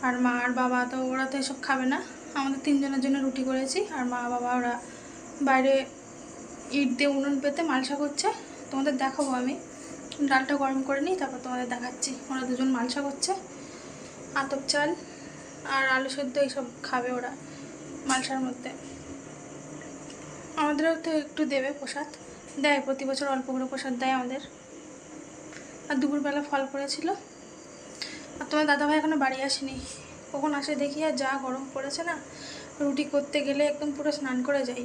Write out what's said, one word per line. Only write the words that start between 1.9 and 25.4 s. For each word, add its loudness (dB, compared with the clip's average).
না। 2
আমাদের 0
তিনজনের 4
জন্য 4
রুটি 0
করেছি। 2
আর 0
মা 0
বাবা 0
ওরা 2
বাইরে 8
ইট 4
দিয়ে 6
উনুন 2
পেতে 2
মালসা 2
করছে, 0
তোমাদের 2
দেখাবো 2
আমি। 0
ডালটা 4
গরম 2
করে 2
নিই, 4
তারপর -4
তোমাদের -2
দেখাচ্ছি। -4
ওরা -2
দুজন 2
মালসা 0
করছে, -2
আতপ -2
চাল 4
আর 4
আলু 2
সেদ্ধ -2
এইসব -2
খাবে 0
ওরা -4
মালসার 2
মধ্যে। -6
আমাদেরও 6
তো 0
একটু -4
দেবে 4
প্রসাদ, -4
দেয় 8
প্রতি 0
বছর 0
অল্প -2
করে 0
প্রসাদ -2
দেয় 4
আমাদের। -2